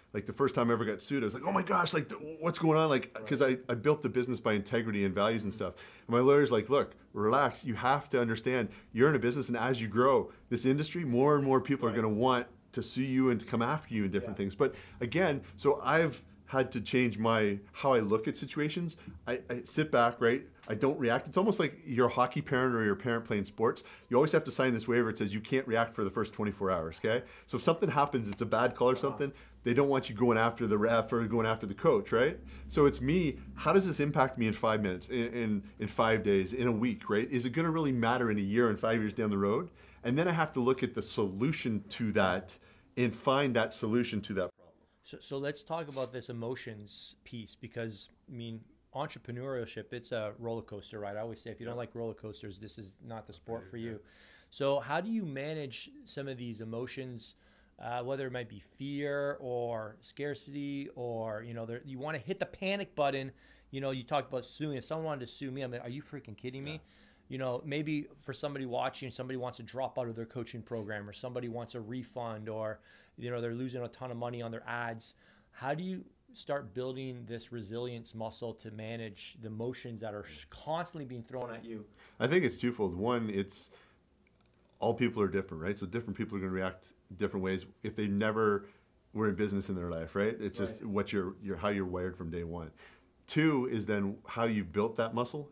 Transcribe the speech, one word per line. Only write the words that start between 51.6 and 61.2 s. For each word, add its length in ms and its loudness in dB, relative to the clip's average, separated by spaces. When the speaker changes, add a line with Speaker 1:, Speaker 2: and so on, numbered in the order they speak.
Speaker 2:
don't 80 -6
Speaker 1:
Yeah. 40 -8
Speaker 2:
like 160 -8
roller 200 -6
coasters, 440 -12
this 200 -14
is 260 -16
not 220 -12
the 60 -16
sport 360 -8
for 80 -12
you. 160 -6
Speaker 1:
Yeah. 40 -8
Speaker 2:
So 280 0
how 220 -2
do 100 -4
you 140 -2
manage 640 -8
some 240 -8
of 80 -8
these 240 -8
emotions, 720 -8
uh, 220 -4
whether 240 -4
it 60 -8
might 160 -6
be 120 -14
fear 800 -4
or 600 -4
scarcity, 920 -6
or, 480 -4